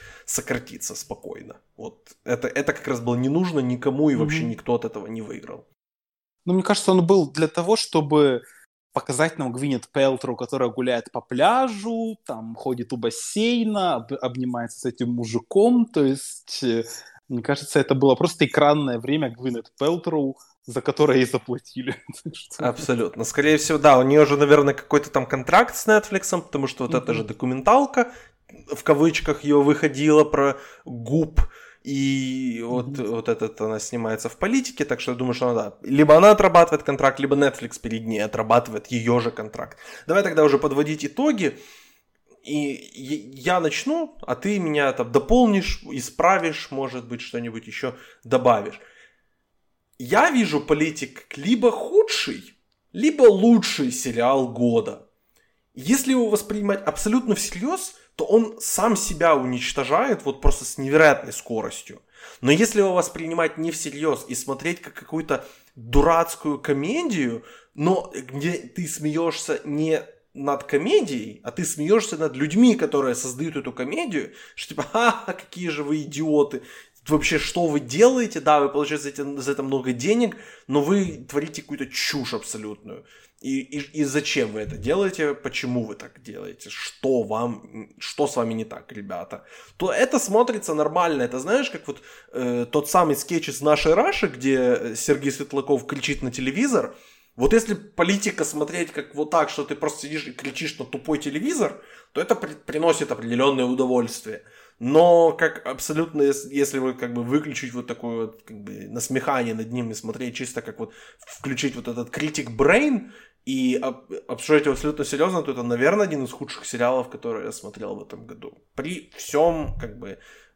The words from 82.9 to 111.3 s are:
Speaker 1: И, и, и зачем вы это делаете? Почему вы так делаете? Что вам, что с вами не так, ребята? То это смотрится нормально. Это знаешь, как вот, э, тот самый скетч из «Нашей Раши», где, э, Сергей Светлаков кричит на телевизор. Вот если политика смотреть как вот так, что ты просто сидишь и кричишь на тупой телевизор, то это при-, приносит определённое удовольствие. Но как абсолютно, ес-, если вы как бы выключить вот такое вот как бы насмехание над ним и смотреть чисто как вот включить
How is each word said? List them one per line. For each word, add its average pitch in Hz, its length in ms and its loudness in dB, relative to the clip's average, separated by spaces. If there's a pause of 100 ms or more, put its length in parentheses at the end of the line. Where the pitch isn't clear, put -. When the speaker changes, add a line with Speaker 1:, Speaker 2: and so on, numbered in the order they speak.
Speaker 1:
И, 135 180 -6
и, 143 200 -10 (220)
и - 20 -2
зачем 135 480 -2
вы 107 80 -6
это 101 180 -10
делаете? 156 560 -2
Почему 123 520 -6
вы 104 100 -10
так - 260 -20
делаете? 98 480 -16
Что - 540 -2
вам, 110 720 -6
что - 280 -4
с - 100 -4
вами 113 180 -2
не 110 100 -6
так, - 280 -16
ребята? 98 520 -12 (340)
То 185 140 -2
это 254 280 2
смотрится 214 540 0
нормально. 151 480 0
Это 123 180 -4
знаешь, 226 300 -2
как - 180 -14
вот, - 140 -10 (320)
э, 120 380 -4
тот 147 180 0
самый 180 260 4
скетч 165 340 -4
из 139 120 -10
«Нашей 151 320 4
Раши», 247 340 0
где, 131 300 0
э, 120 380 0
Сергей 135 360 0
Светлаков 139 540 -2
кричит 139 360 -6
на 127 100 -4
телевизор. 165 640 -2 (400)
Вот - 180 2
если 220 200 2
политика 190 720 -2
смотреть 156 480 -6
как 143 220 -12
вот 151 160 -4
так, 151 200 2
что 143 140 -6
ты 143 120 -8
просто 151 260 -6
сидишь 147 260 -10
и 123 40 -14
кричишь 135 460 -10
на 127 80 -10
тупой 143 320 -6
телевизор, 185 640 -4 (300)
то 143 100 -4
это 180 140 0
при-, 151 180 -10 (120)
приносит 156 460 0
определённое 123 540 0
удовольствие. 123 760 -2 (380)
Но 165 520 6
как - 340 -2
абсолютно, 151 560 -2
ес-, 139 280 0
если 139 300 -2
вы 131 140 -2
как 120 200 -8
бы 120 100 -4
выключить 135 500 -4
вот 123 140 -10
такое 117 280 -8 (100)
вот - 180 -16
как 110 200 -20
бы 101 260 -14
насмехание 120 640 -4
над 110 180 -10
ним 120 180 -6
и 107 40 -10
смотреть 117 420 -10
чисто 120 260 -10
как - 180 -14
вот 110 120 -12 (280)
включить 131 560 -8